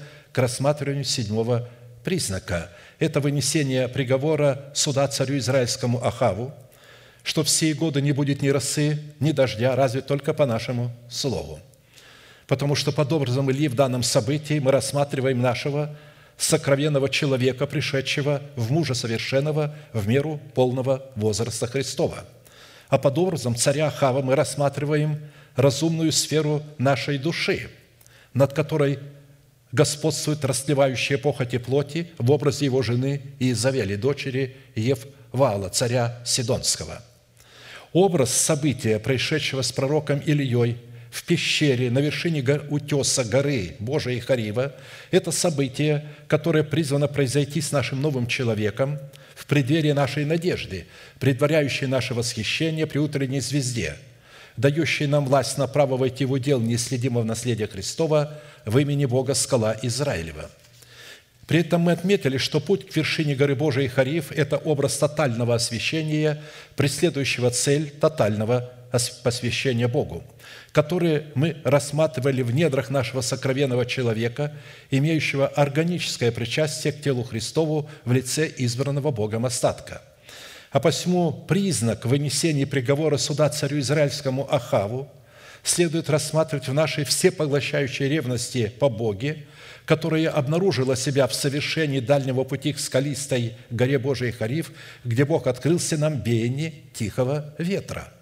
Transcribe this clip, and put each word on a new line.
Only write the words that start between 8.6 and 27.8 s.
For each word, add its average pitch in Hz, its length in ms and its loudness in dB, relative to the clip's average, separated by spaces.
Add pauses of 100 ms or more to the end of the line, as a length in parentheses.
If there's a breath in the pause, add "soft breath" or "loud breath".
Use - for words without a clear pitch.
ни 151 140 2
дождя, 123 420 2
разве 131 240 2
только 143 340 -2
по 147 120 2
нашему 120 500 -2 (140)
слову. 78 500 -4 (880 loud breath)
Потому 143 260 0
что - 180 -2
под 147 220 0
образом 135 380 2
Ильи 143 160 2
в 117 80 -2
данном 127 260 2
событии 147 560 0
мы 135 140 2
рассматриваем 135 680 0
нашего 139 560 -2 (400 loud breath)
сокровенного 143 720 2
человека, 127 600 0
пришедшего 139 760 -2 (140)
в 117 160 -2
мужа 139 240 0
совершенного 143 800 -2 (180 loud breath)
в 104 140 -2
меру 143 340 0 (140)
полного 127 500 2 (100)
возраста 110 520 0
Христова. - 580 -2 (640 loud breath)
А 139 100 2
под 139 220 2
образом 143 360 0
царя 147 320 2
Ахава 135 360 2
мы 131 120 4
рассматриваем 147 840 0 (360 loud breath)
разумную 160 560 2
сферу 147 520 0 (160)
нашей 135 400 2
души, 143 500 -2 (640 soft breath)